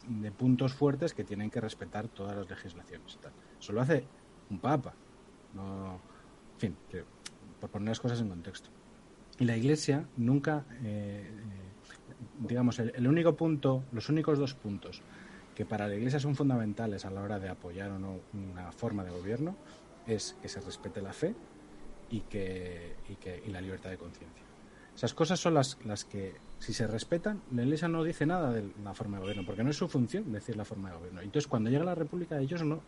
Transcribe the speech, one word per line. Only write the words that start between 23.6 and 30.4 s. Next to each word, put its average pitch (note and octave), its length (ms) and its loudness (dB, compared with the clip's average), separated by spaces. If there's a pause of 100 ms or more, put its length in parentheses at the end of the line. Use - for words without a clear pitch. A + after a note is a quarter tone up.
libertad F#2+ 300 -8
de F#2 60 -6
conciencia. - 460 -14 (540)
Esas - 180 0
cosas E3 240 4
son E3 160 4
las, C3+ 300 4
las G#2 200 -4
que, F#2+ 300 -6 (240)
si - 160 -4
se A2+ 140 2
respetan, E3+ 520 0 (120)
la A#2+ 100 2
Iglesia D3+ 240 4
no E3 160 2
dice D#3+ 240 2
nada E3 260 4
de G#2+ 160 0 (140)
la G2+ 120 -6
forma G2+ 240 -4
de F#2+ 40 -4
gobierno, G2 240 -4
porque G2+ 160 -2
no C3 80 4
es D3 60 0
su F3+ 100 0
función D3+ 460 2
decir G#2 240 -4